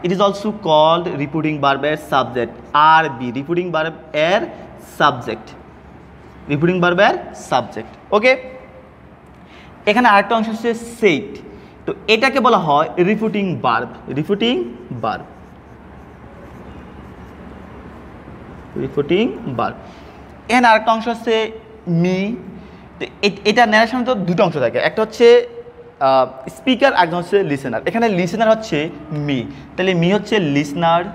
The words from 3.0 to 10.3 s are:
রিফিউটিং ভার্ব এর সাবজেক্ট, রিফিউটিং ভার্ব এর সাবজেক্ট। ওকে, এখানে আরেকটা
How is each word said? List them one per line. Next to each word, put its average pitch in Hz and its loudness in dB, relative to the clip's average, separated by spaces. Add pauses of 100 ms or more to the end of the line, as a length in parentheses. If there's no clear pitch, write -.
রিফিউটিং 170 -4
ভার্ব 160 -2 (200)
এর 170 2 (560)
সাবজেক্ট, 123 -2 (1000)
রিফিউটিং 170 0
ভার্ব 175 2
এর 269 2
সাবজেক্ট। - -6
ওকে, 247 4 (1500)
এখানে 214 4
আরেকটা 202 4